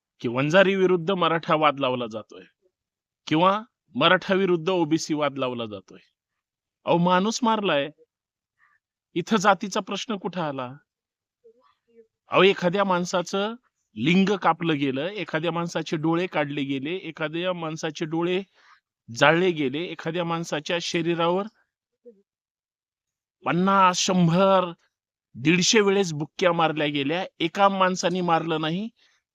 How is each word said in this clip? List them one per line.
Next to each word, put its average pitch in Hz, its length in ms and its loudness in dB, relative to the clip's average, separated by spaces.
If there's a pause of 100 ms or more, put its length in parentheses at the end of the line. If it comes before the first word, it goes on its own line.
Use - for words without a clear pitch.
(200)
की 131 80 -6
वंजारी 156 460 4
विरुद्ध 185 360 2
मराठा 165 440 0
वाद 147 260 2
लावला 127 260 -2
जातोय 104 360 -14 (840)
किंवा 185 360 2 (320)
मराठा 175 400 2
विरुद्ध 175 360 0
ओबीसी 160 440 0
वाद 143 240 -2
लावला 123 280 -4
जातोय. 95 320 -14 (840)
अहो, 156 140 2
माणूस 180 440 2
मारलाय, 196 480 0 (1200)
इथं 180 220 -2
जातीचा 202 440 2
प्रश्न 202 360 -6
कुठं 185 240 -8
आला? 135 320 -6 (1600)
अहो, 147 140 2
एखाद्या 190 420 2
माणसाचं 190 680 -2 (420)
लिंग 185 400 2
कापलं 165 420 0
गेलं, 139 300 -2
एखाद्या 170 440 -4
माणसाचे 170 440 -4
डोळे 165 300 -2
काढले 147 360 -4
गेले, 139 280 -6
एखाद्या 170 640 -6
माणसाचे 160 520 -8
डोळे 170 380 -4 (760)
जाळले 165 340 4
गेले, 147 280 -4
एखाद्या 165 460 -6
माणसाच्या 170 560 -4
शरीरावर 170 640 0 (2000)
पन्नास, 185 520 2
शंभर, 185 760 4 (600)
दीडशे 175 460 2
वेळेस 196 320 2
बुक्क्या 156 400 -2
मारल्या 156 340 0
गेल्या, 147 400 -4 (140)
एका 196 280 2
माणसाने 185 520 0
मारलं 160 400 0
नाही 175 280 -4 (460)